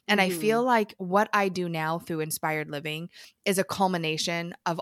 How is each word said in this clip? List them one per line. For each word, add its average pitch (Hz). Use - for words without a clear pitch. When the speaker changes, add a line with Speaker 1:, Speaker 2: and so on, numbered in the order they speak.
Speaker 1:
And 202
I 190
feel 208
Speaker 2:
Mm-hmm. 254
Speaker 1:
like 220
what 190
I 202
do 180
now 160
through 165
Inspired 156
Living 151
is 196
a 190
culmination 170
of 165